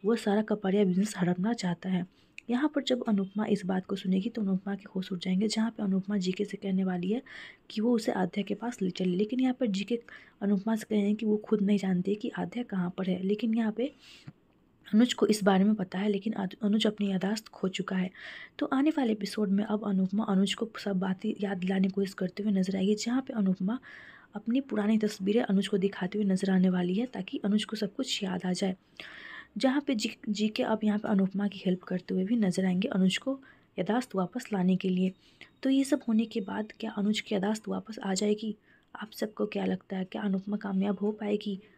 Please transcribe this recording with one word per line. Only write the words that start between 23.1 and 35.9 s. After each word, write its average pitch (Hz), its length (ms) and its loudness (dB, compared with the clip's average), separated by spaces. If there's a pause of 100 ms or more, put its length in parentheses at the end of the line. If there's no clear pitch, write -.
पे 262 120 -10
अनुपमा 190 440 0 (560)
अपनी 226 280 0
पुरानी 214 360 2
तस्वीरें 208 440 0
अनुज 196 260 2
को 202 100 0
दिखाते 196 400 -2
हुए 208 80 2
नजर 190 240 2
आने 185 200 6
वाली 180 240 0
है, 233 140 0
ताकि - 360 -8
अनुज 208 200 2
को - 120 -8
सब 202 180 -4
कुछ - 280 -4
याद 180 240 -2
आ 180 60 0
जाए। 185 240 0 (800)
जहाँ 262 240 2
पे 277 140 -2
जी, 214 160 -2 (180)
जीके 214 340 0
अब 220 220 0
यहाँ 208 140 2
पे 214 100 -4
अनुपमा 196 400 2
की 196 100 -8
हेल्प 185 240 0
करते 185 320 -6
हुए 185 100 0
भी 220 120 0
नजर 190 280 2
आएंगे 185 240 2
अनुज 190 300 4
को 269 200 -4 (400)
याददाश्त 202 360 -2
वापस 190 380 -2
लाने 185 240 4
के 185 120 -2
लिए। 185 240 2 (500)
तो 269 80 2
ये 269 140 4
सब 262 240 2